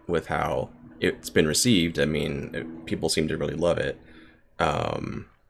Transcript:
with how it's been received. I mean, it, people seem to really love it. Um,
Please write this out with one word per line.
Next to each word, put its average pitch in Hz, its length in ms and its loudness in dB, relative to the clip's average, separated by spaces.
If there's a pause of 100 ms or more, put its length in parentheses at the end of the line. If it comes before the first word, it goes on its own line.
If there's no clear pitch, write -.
with 82 200 0
how 76 420 -2 (320)
it's - 300 0
been 85 160 6
received. 85 520 4
I 71 60 4
mean, 73 480 -2
it, - 340 -10
people 90 220 -2
seem 80 200 2
to 76 100 -2
really 73 160 -2
love 85 240 2
it. 67 200 -4 (600)
Um, - 680 -2 (240)